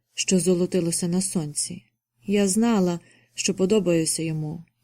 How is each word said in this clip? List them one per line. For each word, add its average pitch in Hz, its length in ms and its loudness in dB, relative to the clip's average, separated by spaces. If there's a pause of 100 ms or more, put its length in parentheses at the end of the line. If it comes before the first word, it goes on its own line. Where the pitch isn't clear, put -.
(140)
що - 260 0
золотилося 175 680 0
на 180 140 0
сонці. 165 640 -6 (400)
Я 202 220 2
знала, 190 520 2 (340)
що - 200 -4
подобаюся 175 720 2
йому, 160 400 -6 (200)